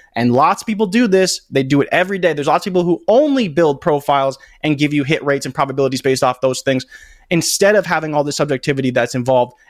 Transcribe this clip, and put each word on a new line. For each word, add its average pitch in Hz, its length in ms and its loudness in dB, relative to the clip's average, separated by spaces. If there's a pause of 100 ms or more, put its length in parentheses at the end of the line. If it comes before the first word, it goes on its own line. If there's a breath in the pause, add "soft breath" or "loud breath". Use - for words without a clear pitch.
(160 loud breath)
And 120 160 2
lots 156 300 2
of - 40 -20
people 214 200 -2
do 233 200 2
this. 185 440 0
They 135 120 0
do 135 200 2
it - 100 -6
every 185 260 0
day. 170 140 0
There's 143 160 -4
lots 165 180 0
of 190 60 -6
people 180 120 0
who 175 220 -2
only 262 420 2
build 147 320 0
profiles 143 580 0 (240 soft breath)
and 151 140 0
give 147 160 0
you 147 120 0
hit 147 200 -2
rates 139 220 -2
and 135 80 -10
probabilities 135 480 -2
based 131 220 0
off 127 160 0
those 131 220 -2
things, 131 240 -2 (420 loud breath)
instead 196 460 2
of 190 100 2
having 156 300 -4
all 147 80 2
the 143 80 -4
subjectivity 135 600 -2
that's 123 260 0
involved. 123 360 0 (180 soft breath)